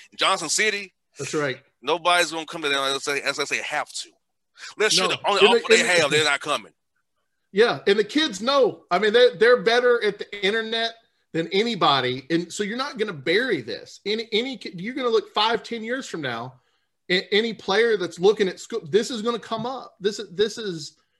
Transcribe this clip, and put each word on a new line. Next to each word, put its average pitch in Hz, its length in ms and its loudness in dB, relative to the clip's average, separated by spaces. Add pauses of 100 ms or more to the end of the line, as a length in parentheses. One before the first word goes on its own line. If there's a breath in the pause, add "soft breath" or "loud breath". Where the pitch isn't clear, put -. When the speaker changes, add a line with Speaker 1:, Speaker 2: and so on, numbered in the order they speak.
(160 loud breath)
Speaker 1:
Johnson 165 340 0
City. 202 440 -2 (240)
Speaker 2:
That's 135 160 -10
right. 143 240 -2 (240)
Speaker 1:
Nobody's 170 500 0
gonna 160 140 -8
come 165 160 -8
to 147 80 -2
them 139 260 0
as 135 100 -8
they, 143 160 -2
as 139 160 -4
they 143 80 -2
say, 120 180 -4
have 143 280 -6
to. - 180 -12 (680 loud breath)
Let's 196 200 2
Speaker 2:
No. 185 100 2
Speaker 1:
the 165 200 -2
only 196 180 2
Speaker 2:
And 190 80 6
the, 190 40 6
Speaker 1:
offer - 120 -4
they - 100 6
Speaker 2:
and - 100 2
the 180 40 2
Speaker 1:
have, 156 180 4
they're 151 120 4
not 143 180 0
coming. 135 320 -4 (800)
Speaker 2:
Yeah, 208 360 2
and 202 100 6
the 214 60 4
kids 269 380 -2
know. 247 500 2
I 180 80 4
mean, 208 120 2
they, 240 260 6
they're 220 260 6
better 240 400 4
at 202 160 -2
the 202 260 -6
internet 226 480 -2 (400)
than 165 180 -2
anybody, 151 760 2
and 170 220 -2
so - 120 -4
you're 208 140 -6
not 277 200 -6
gonna 208 160 -4
bury 170 480 0
this. - 440 -12
Any, 220 260 -4
any 240 260 -2
ki-, - 180 -12
you're 196 180 -8
gonna 254 160 -2
look 220 240 0
five, 226 300 2
ten 233 200 -8
years 247 240 -6
from 170 140 -8
now, 123 400 -8 (480)
a-, 185 240 -2
any 220 200 2
player 214 440 0
that's 170 220 -6
looking 202 280 4
at 170 120 -6
school, - 260 -8
this 196 240 2
is 233 120 -6
gonna 233 180 -2
come 226 260 -6
up. 247 340 -10
This 208 200 -2
is, 196 160 -12
this 214 220 0
is, 180 400 -8 (220)